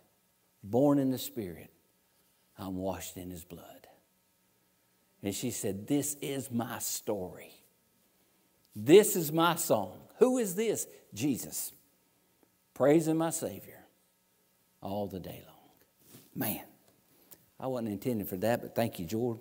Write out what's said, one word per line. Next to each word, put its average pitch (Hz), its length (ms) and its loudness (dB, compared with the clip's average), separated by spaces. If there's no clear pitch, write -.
born 139 360 4
in 135 120 2
the 127 60 -2
Spirit. 90 540 -10
I'm 95 180 -6
washed 92 400 -6
in 90 160 -10
his 85 140 -14
blood." - 420 -18
And 101 100 -2
she 120 180 -4
said, 101 360 -6
"This 143 340 0
is 139 300 -6
my 117 280 -4
story. - 760 -6
This 165 400 8
is 156 160 0
my 165 240 4
song. 101 440 0
Who 254 200 6
is 208 180 0
this? 202 300 0
Jesus. - 580 -4
Praising 156 440 4
my 165 120 0
Savior - 560 -8
all 101 260 -4
the 92 140 -8
day 85 260 -14
long." - 240 -20
Man, 113 300 -4
I 127 80 -6
wasn't 117 260 -2
intending 104 340 -2
for 98 100 -6
that, 117 240 2
but - 140 -14
thank 113 240 0
you, 87 60 -6
George, 110 360 -2